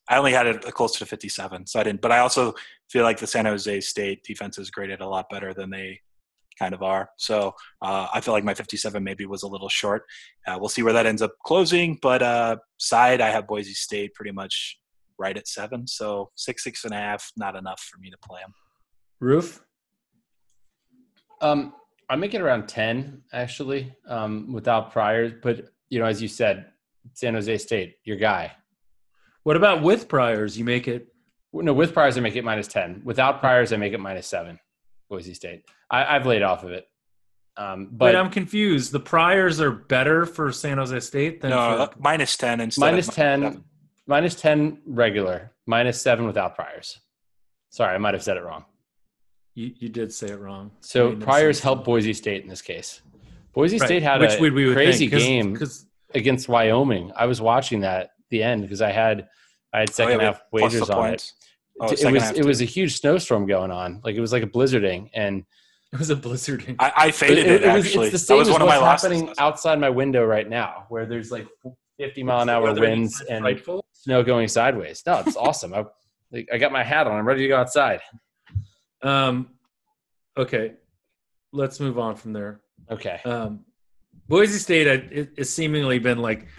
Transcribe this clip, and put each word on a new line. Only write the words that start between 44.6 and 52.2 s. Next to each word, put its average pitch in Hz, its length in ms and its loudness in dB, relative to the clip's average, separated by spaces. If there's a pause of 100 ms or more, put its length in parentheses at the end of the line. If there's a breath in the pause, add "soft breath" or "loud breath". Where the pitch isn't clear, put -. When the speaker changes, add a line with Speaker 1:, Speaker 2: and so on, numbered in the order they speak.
Speaker 3:
regular, 101 640 0 (140)
minus 120 360 0
seven 117 260 2
without 98 280 -4
priors. - 440 -12 (720)
Sorry, 98 240 0
I - 20 0
might 104 160 0
have 92 100 -4
said 95 140 -2
it 87 60 -10
wrong. 78 220 -14 (880)
Speaker 2:
You, 120 240 -12
you 120 100 -10
did 110 240 -8
say 107 140 -10
it 101 120 -12
wrong. 98 400 -16
Speaker 3:
So 123 300 2
Speaker 2:
Made 107 100 -4
no 110 60 -8
Speaker 3:
priors 147 320 6
Speaker 2:
sense. - 60 -8
Speaker 3:
help 131 220 0
Boise 110 280 2
State 101 300 -6